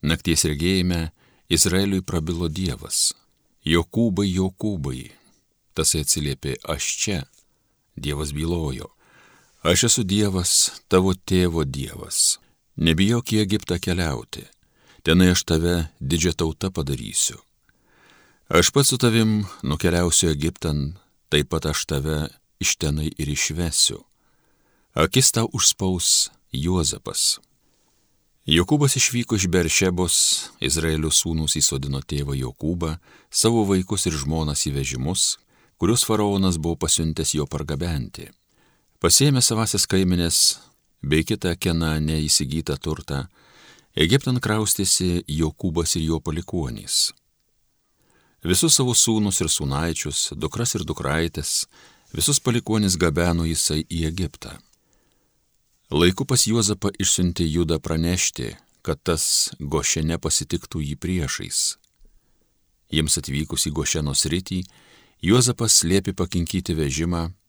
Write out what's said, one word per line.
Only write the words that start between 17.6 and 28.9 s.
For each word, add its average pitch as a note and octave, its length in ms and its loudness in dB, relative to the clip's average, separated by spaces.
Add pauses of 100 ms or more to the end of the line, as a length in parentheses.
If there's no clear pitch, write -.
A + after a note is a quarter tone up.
Aš F2 240 4
pats C#3 220 2
su B2+ 100 -2
tavim A2 460 4 (180)
nukeliausiu E2+ 640 2
Egiptan, D2+ 640 -2 (320)
taip D2 240 2
pat D#2+ 160 -2
aš D2+ 240 -4
tave D2+ 380 -2 (340)
iš - 160 0
tenai D2+ 400 0
ir D2+ 160 -2
išvesiu." - 640 0 (960)
Akis B2 400 4
tau A2+ 160 0
užspaus - 800 0 (220)
Juozapas. - 880 -2 (1080)
Jokūbas D3 480 4